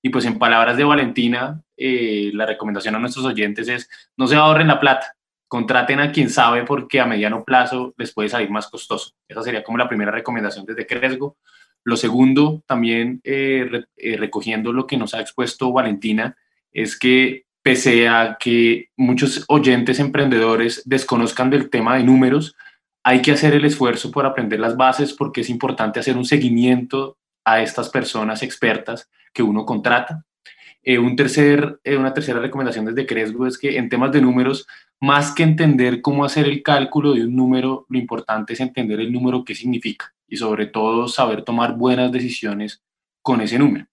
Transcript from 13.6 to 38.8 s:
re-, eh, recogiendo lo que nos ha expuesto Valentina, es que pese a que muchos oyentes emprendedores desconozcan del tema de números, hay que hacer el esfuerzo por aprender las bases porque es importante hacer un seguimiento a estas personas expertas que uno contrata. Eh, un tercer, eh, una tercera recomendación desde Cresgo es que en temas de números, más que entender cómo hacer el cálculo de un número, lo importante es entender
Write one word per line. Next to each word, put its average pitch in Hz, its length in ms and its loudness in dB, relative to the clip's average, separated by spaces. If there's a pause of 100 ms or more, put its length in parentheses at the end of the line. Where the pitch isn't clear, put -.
re-, 120 160 -6 (120)
eh, 110 200 -6
recogiendo 110 560 -4
lo 131 140 -2
que 135 100 -4
nos 110 160 -4
ha 113 80 -6
expuesto 123 500 -4
Valentina, 110 640 -2 (360)
es - 260 -6
que 127 480 2 (180)
pese 123 440 4
a 113 320 2
que 117 560 2
muchos 127 540 0
oyentes 127 500 4
emprendedores 117 840 0
desconozcan 127 640 0
del 143 200 2
tema 120 280 0
de 123 60 2
números, 131 520 4 (480)
hay 127 180 4
que 143 120 4
hacer 151 220 4
el 147 100 4
esfuerzo 120 460 0
por 139 140 -2
aprender 110 340 -4
las 117 180 -2
bases 131 360 2
porque - 280 -4
es 123 80 -6
importante 117 500 -4
hacer 127 160 0
un 123 80 -2
seguimiento 127 920 0 (260)
a 113 180 4
estas 110 280 -6
personas 110 520 -4
expertas 117 680 -4 (240)
que 120 100 0
uno 107 220 0
contrata. 123 580 -2 (580)
Eh, 127 160 2
un 123 200 2
tercer, 143 680 2
eh, 139 140 0
una 131 160 0
tercera 120 260 -4
recomendación 123 460 -4
desde 123 200 -4
Cresgo 113 400 -4
es 127 120 -4
que 131 200 -4
en 120 120 -4
temas 131 240 0
de 143 80 6
números, 127 440 2 (360)
más 143 320 2
que 165 100 2
entender 139 580 4
cómo 139 220 0
hacer 143 220 0
el 143 180 -2
cálculo 143 500 0
de 117 120 2
un 120 100 -4
número, 127 540 0
lo 127 100 -2
importante 113 540 -6
es 117 80 -6
entender 113 400 -4